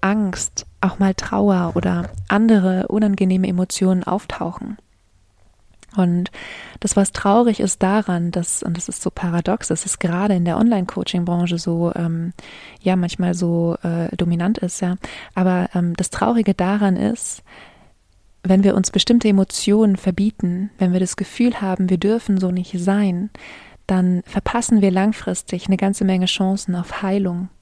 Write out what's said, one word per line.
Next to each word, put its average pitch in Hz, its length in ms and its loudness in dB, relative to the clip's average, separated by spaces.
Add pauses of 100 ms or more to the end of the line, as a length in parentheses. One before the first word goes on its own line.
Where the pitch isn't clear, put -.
Angst, 196 640 -4 (140)
auch - 180 -2
mal 190 160 2
Trauer 190 600 0
oder 175 360 -2 (180)
andere 190 600 4
unangenehme 190 600 2
Emotionen 185 560 0
auftauchen. - 760 -6 (1160)
Und 175 340 2 (500)
das, - 160 0
was 196 160 2
traurig 226 480 2
ist - 220 0
daran, 185 480 0
dass, - 320 -4
und 170 140 -2
das 175 120 -8
ist - 140 -8
so 180 80 -2
paradox, 175 580 -2
das 160 180 -2
ist - 140 -6
gerade 185 340 0
in 175 100 2
der 170 140 0
Online-Coaching-Branche 180 1000 0
so, 170 360 0
ähm, 165 380 -4 (480)
ja, 185 160 2
manchmal 175 380 0
so, 170 480 0
äh, 170 340 -2
dominant 170 420 0
ist, - 220 -6
ja. 180 160 -2 (380)
Aber, 180 400 2
ähm, 175 220 0
das - 140 -4
Traurige 214 440 2
daran 196 420 2
ist, 208 460 -4 (1000)
wenn 190 220 4
wir 202 100 4
uns 190 160 2
bestimmte 233 380 2
Emotionen 202 680 4
verbieten, 190 840 -2
wenn 180 140 2
wir 185 80 2
das 185 160 -2
Gefühl - 440 -2
haben, 185 280 0
wir 180 100 2
dürfen 202 400 0
so 185 120 0
nicht 180 280 -4
sein, 196 520 0 (560)
dann 180 380 2
verpassen - 560 0
wir 196 100 4
langfristig 190 760 -2
eine 190 100 2
ganze 196 280 0
Menge 185 220 2
Chancen 190 480 -2
auf - 280 -8
Heilung. 190 460 -2 (140)